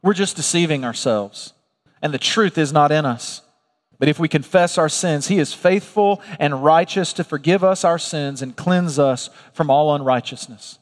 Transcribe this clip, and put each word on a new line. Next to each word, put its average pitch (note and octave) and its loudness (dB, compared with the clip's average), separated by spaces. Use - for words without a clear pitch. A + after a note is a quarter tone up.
we're G3 4
just F#3+ -2
deceiving D#3 0
ourselves, G#2+ -4
and D3+ -6
the C3 -4
truth G3+ 0
is D3 0
not D3 4
in D3+ 0
us. - -8
But C#3 2
if D3 0
we E3 0
confess E3+ 0
our D#3+ 2
sins, D3+ -2
he G3 2
is C#3+ -2
faithful G3 0
and C#3+ -2
righteous E3 2
to E3+ -6
forgive D#3+ 0
us F#3+ 2
our E3+ 2
sins C#3+ -6
and C3 -12
cleanse F3 0
us C3+ 0
from D3+ -2
all D3 2
unrighteousness. B2+ -6